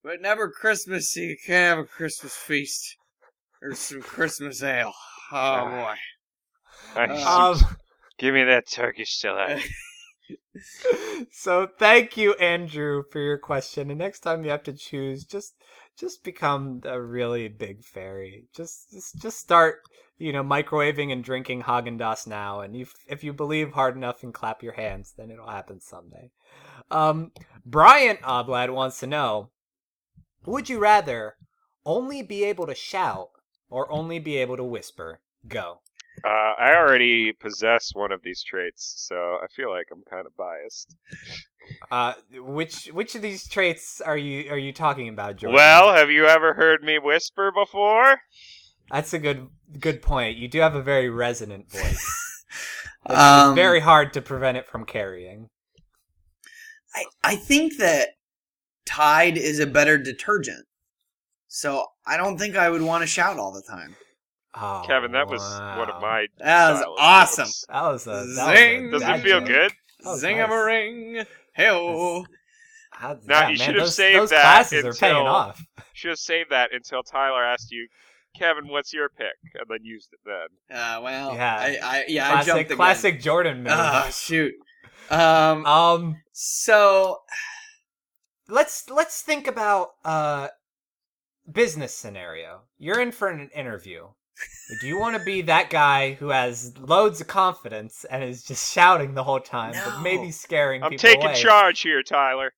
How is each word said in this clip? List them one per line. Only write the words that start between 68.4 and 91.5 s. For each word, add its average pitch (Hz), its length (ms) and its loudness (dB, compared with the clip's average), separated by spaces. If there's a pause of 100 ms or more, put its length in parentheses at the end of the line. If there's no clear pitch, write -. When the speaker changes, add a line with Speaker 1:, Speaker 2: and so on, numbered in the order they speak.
Speaker 1:
Zing. 240 340 6
Speaker 2:
Does 233 120 0
it - 40 -4
Speaker 3:
dad - 160 0
Speaker 2:
feel 185 180 4
Speaker 3:
joke. - 80 -8
Speaker 2:
good? 139 240 4 (280)
Speaker 3:
That 185 100 -10
was 151 100 -6
Speaker 1:
Zing-a-ma-ring. 220 960 -2
Speaker 3:
nice. 220 120 -8 (280)
Speaker 1:
Hey-oh. 175 720 0 (640)
Speaker 3:
How, 135 240 -12
Speaker 2:
Nah, 123 120 -16
Speaker 3:
yeah, 147 160 6
Speaker 2:
you - 60 4
Speaker 3:
man, 135 180 0
Speaker 2:
should - 80 0
have 180 120 2
Speaker 3:
those, 165 100 -2
Speaker 2:
saved 196 240 6
Speaker 3:
those 214 100 0
Speaker 2:
that 156 120 8
Speaker 3:
classes 143 420 8
are 120 100 -4
paying 185 220 2
Speaker 2:
until 143 160 2
Speaker 3:
off. 104 280 -2 (320)
Speaker 2:
should - 180 -10
have 156 80 -6
saved 165 320 -4
that 123 220 2
until 127 300 -8
Tyler 135 400 -2
asked 120 300 -4
you, 117 160 -12 (480)
"Kevin, 151 320 -2
what's 143 240 -6
your 151 160 -4
pick?" - 260 -8 (200)
And - 140 -12
then 113 160 -10
used 110 280 -20
it - 120 -20
then. 95 540 -12
Speaker 1:
Uh, 113 240 -6
well, 131 320 -8
Speaker 3:
Yeah. 120 220 -4
Speaker 1:
I, 135 260 -4
I, 131 240 -4
yeah, 147 220 -2
I - 20 0
Speaker 3:
Classic, 143 160 2
Speaker 1:
jumped 160 220 0
the 156 60 -4
gun. - 20 -4
Speaker 3:
classic 180 440 2
Jordan 151 440 0
move. 135 100 0
Speaker 1:
Ah, 143 380 0
shoot. 160 420 -2 (560)
Um, 156 560 4
Speaker 3:
Um, 165 500 4 (160)
Speaker 1:
so 196 920 2 (1300)
Speaker 3:
let's, 269 420 0
let's 311 320 -2
think 294 260 -4
about, 208 420 -2 (140)
uh, 151 440 -4 (1040)